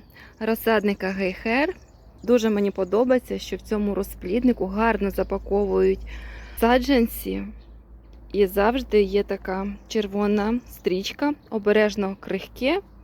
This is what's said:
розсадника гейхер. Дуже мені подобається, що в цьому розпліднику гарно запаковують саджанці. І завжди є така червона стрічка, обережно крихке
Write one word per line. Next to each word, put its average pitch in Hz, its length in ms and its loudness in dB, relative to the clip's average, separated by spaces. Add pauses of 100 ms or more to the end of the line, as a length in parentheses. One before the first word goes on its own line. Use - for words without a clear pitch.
(400)
розсадника 214 680 0
гейхер. 226 680 -2 (460)
Дуже 226 280 4
мені 202 200 2
подобається, 202 680 0
що - 180 -8
в - 40 -14
цьому 208 340 -2
розпліднику 208 720 0
гарно 202 440 0
запаковують 190 880 0 (600)
саджанці. 233 840 2 (880)
І 196 140 4
завжди 214 560 2
є 196 200 0
така 196 440 -4 (220)
червона 208 720 0 (100)
стрічка, 202 640 -2 (160)
обережно 208 720 2
крихке 254 600 -4 (240)